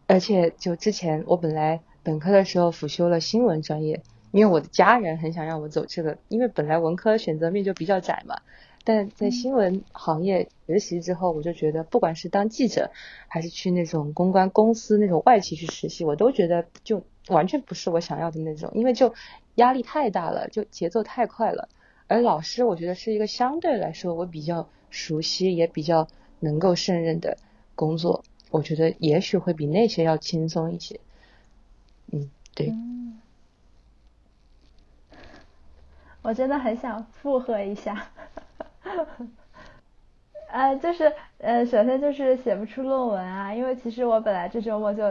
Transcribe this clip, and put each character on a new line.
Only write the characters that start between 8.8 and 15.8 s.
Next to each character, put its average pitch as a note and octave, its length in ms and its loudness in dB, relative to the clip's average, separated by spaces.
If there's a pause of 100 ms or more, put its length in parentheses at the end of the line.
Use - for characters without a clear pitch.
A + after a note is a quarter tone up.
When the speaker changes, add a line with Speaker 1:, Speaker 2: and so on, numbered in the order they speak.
Speaker 1:
但 G#3+ 260 2
在 B3 200 -2
新 B3 220 -2
闻 G3 400 2
行 D#3+ 300 -2
业 F#3 260 0 (180)
实 E3+ 120 0
习 F3 220 -2
之 F3 140 -4
后， F3 180 0
Speaker 2:
嗯。 D#3+ 40 -4
Speaker 1:
我 D3+ 60 -4
就 E3+ 100 -4
觉 D#3 180 -2
得 D#3+ 140 -2
不 A#3+ 160 0
管 E3 160 2
是 F3+ 120 -10
当 G3+ 200 2
记 A#3 180 0
者， - 240 0 (380)
还 E3 120 -6
是 E3 80 -6
去 - 220 -4
那 F3 160 2
种 D3+ 260 -4
公 F3+ 200 2
关 F#3+ 180 4
公 A3 240 6
司 G#3+ 240 2
那 G#3 80 4
种 E3+ 180 2
外 - 140 8
企 E3 160 -4
去 D#3+ 120 -8
实 - 220 -8